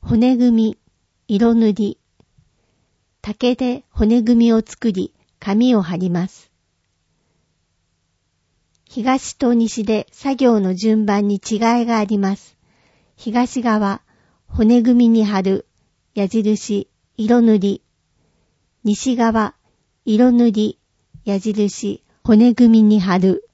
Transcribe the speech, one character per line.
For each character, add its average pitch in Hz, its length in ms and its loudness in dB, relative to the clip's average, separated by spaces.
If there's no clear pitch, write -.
骨 247 360 0
組 247 140 2
み、 226 280 0
色 226 260 2
塗 226 180 2
り。 202 260 -4
竹 247 320 -4
で 254 360 -6
骨 226 320 0
組 233 240 2
み 233 60 4
を 220 100 2
作 - 280 -6
り、 185 240 -6
紙 226 380 0
を 196 60 0
貼 170 140 -6
り 180 140 -4
ま 175 160 -4
す。 - 240 -20
東 262 480 -4
と 247 200 0
西 233 280 -2
で 214 300 -4
作 277 240 -6
業 233 240 2
の 185 140 -2
順 214 300 0
番 202 220 -2
に 202 100 -2
違 214 200 -8
い - 20 -4
が 226 140 -2
あ 214 60 -2
り 208 120 -4
ま 196 200 -2
す。 - 200 -20
東 240 440 -4
側、 214 420 -4
骨 233 360 2
組 240 260 4
み 226 120 4
に 220 40 2
貼 202 180 -2
る、 190 240 -4
矢 202 140 -4
印、 208 600 -4
色 233 240 0
塗 220 180 4
り。 196 240 -4
西 226 320 -2
側、 226 400 -2
色 240 260 2
塗 240 220 2
り、 214 260 -4
矢 202 160 -4
印、 202 640 -6
骨 226 320 4
組 226 280 6
み - 20 -
に 214 160 4
貼 180 180 -2
る。 185 360 -2